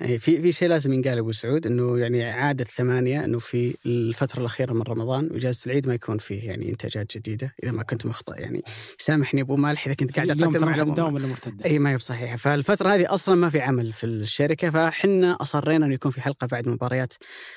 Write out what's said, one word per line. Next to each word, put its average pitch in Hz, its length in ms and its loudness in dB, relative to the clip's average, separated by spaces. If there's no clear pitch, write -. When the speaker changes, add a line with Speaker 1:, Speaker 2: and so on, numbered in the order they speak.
Speaker 1:
إيه، 120 180 0
في، 156 240 4
في 175 100 4
شيء 175 160 2
لازم 143 240 2
ينقال 131 260 2
أبو 113 140 -2
سعود، 135 340 0
إنه 120 320 2
يعني 120 260 2
عادة 127 400 0
ثمانية 127 600 0
إنه 120 140 0
في 120 380 -2
الفترة 120 540 0
الأخيرة 127 320 -2
من 113 100 0
رمضان 123 500 -2
وإجازة 123 340 -2
العيد 135 220 0
ما 123 60 2
يكون 110 240 -4
فيه 101 300 -6
يعني 98 220 -6
إنتاجات 107 460 -6
جديدة، 110 460 -6
إذا 123 100 -2
ما 110 100 -2
كنت - 240 -4
مخطئ - 340 -6
يعني. - 240 -6
سامحني 143 420 2
أبو 135 160 -2
مالح 147 300 0
إذا 135 80 -2
كنت 135 220 -2
قاعد 139 140 0
Speaker 2:
اليوم 151 180 2
Speaker 1:
أقدم 160 120 2
Speaker 2:
ترى 160 100 2
Speaker 1:
معلومة. 151 220 2
Speaker 2:
نداوم 165 220 0
ولا 139 120 -2
مرتدة؟ 123 380 -8
Speaker 1:
إيه، 151 140 4
ما 143 120 4
هي 135 60 2
بصحيحة. 120 400 -4
فالفترة 147 580 2
هذه 185 200 4
أصلًا 190 200 4
ما 175 160 4
في 147 100 2
عمل 123 320 0
في 113 140 -6
الشركة، 143 640 0
فحنا 175 680 4
أصرينا 151 460 2
إنه 135 80 2
يكون 135 160 0
في 127 100 -6
حلقة 131 260 -4
بعد 123 220 -2
مباريات 123 460 -2